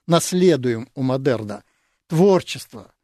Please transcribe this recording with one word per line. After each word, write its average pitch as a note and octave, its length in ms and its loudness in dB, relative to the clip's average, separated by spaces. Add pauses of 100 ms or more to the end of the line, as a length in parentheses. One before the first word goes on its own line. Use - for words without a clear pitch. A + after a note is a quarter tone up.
наследуем D3+ 880 0
у C#3 80 -6
модерна. B2+ 600 -4 (440)
Творчество. E3+ 840 0 (120)